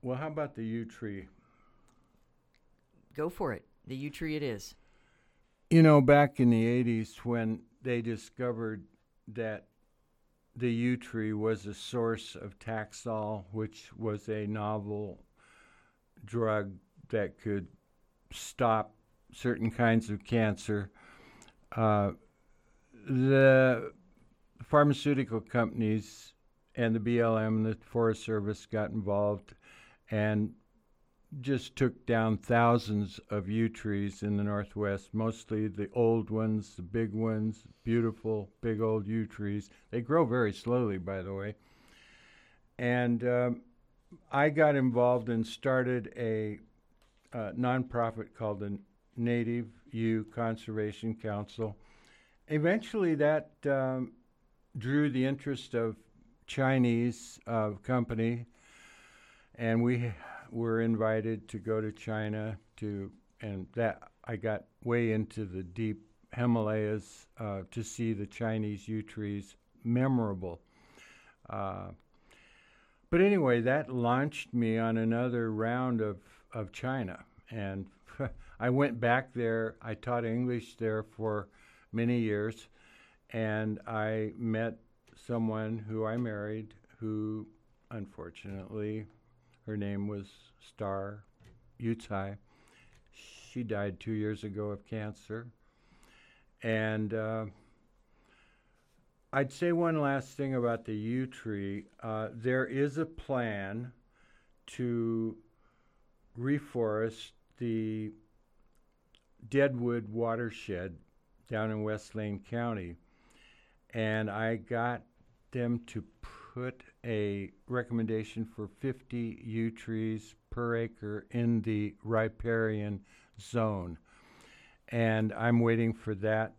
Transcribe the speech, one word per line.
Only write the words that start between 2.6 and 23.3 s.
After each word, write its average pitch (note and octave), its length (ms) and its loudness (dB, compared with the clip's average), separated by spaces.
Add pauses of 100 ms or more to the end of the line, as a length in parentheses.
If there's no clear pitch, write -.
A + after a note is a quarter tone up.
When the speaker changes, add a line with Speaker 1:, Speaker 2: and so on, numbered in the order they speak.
Speaker 2:
Go D#3 160 -2
for C#3+ 240 -2
it. - 100 -10 (220)
The C3 100 -8
yew C#3+ 140 -6
tree D#3 260 -6
it D3 60 -4
is. A2+ 320 -6 (960)
Speaker 1:
You E3 120 10
know, D3+ 200 12
back C#3+ 380 6
in A#2+ 100 8
the A2+ 160 6
eighties, A#2 580 0
when A2+ 360 -2 (200)
they A#2+ 220 -2
discovered A2+ 840 -6 (440)
that A2 400 -6 (880)
the A#2+ 140 0
yew A#2+ 260 2
tree A2 360 -4
was G#2+ 320 0
a G2+ 80 -8
source A2+ 640 -4
of - 240 -14
Taxol, G#2+ 920 -6
which G#2+ 440 -6
was G#2 320 -4
a G#2+ 180 -2
novel G#2 760 -4 (1000)
drug G#2+ 480 0 (360)
that G#2 320 -2
could G2+ 260 -4 (680)
stop A2 640 0 (380)
certain A2+ 380 0
kinds A2+ 400 4
of G#2 140 -4
cancer, G#2+ 680 2 (840)
uh, G#2 360 4 (1000)
the C3 840 6 (680)